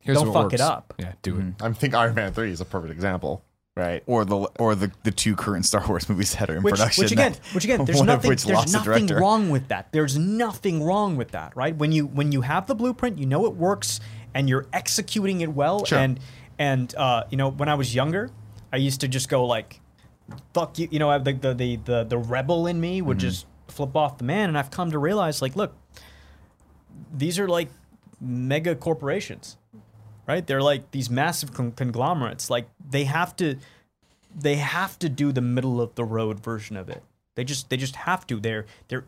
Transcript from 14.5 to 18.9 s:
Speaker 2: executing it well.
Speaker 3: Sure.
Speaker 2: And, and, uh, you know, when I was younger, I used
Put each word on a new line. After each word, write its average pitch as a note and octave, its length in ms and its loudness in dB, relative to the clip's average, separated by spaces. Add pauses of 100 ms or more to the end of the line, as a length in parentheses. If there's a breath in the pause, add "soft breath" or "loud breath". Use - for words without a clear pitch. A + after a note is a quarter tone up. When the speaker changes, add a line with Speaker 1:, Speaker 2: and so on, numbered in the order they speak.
Speaker 2:
executing G3 720 -2
it D#3 100 -4
well. D#3 320 2
Speaker 3:
Sure. C#3+ 140 2
Speaker 2:
And, C3+ 200 2 (400 loud breath)
and, C3 360 0
uh, B2+ 360 2
you C3+ 60 -4
know, C3+ 140 0
when C#3+ 180 -2
I D3+ 60 4
was B2+ 200 -2
younger, E3 360 0 (420)
I C3 40 0
used C3+ 240 2